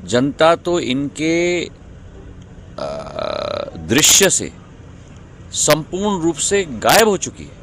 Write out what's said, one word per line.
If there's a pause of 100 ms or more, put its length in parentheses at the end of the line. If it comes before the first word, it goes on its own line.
जनता
तो
इनके, (1120)
आ, (880)
दृश्य
से (1000)
संपूर्ण
रूप
से
गायब
हो
चुकी
है। (100)